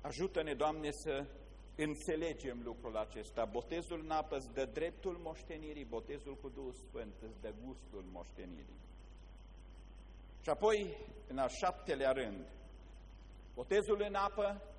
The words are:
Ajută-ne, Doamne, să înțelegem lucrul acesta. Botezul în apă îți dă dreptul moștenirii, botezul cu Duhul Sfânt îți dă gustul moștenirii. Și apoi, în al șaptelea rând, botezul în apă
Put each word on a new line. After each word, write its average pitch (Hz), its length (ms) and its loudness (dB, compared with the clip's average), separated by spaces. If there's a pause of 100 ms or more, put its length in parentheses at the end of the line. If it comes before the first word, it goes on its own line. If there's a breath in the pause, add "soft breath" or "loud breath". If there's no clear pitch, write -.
Ajută-ne, 156 540 2
Doamne, 151 360 4
să 143 360 0 (500)
înțelegem 151 840 2
lucrul 113 340 -4
acesta. 110 480 0
Botezul 160 560 0
în 160 100 -4
apă 156 260 2
îți 127 160 -4
dă 135 120 2
dreptul 165 520 0
moștenirii, 156 680 -6
botezul 135 520 -4
cu 135 120 -8
Duhul 127 240 -6
Sfânt 113 500 -6
îți 110 180 -10
dă 107 140 -4 (100)
gustul 117 480 -8
moștenirii. 87 760 -10 (1600)
Și - 80 2
apoi, 202 460 6 (300)
în 131 120 -2
al 131 100 6
șaptelea 139 640 4
rând, 110 340 0 (1080)
botezul 202 540 6
în 202 60 -2
apă 202 480 4 (160)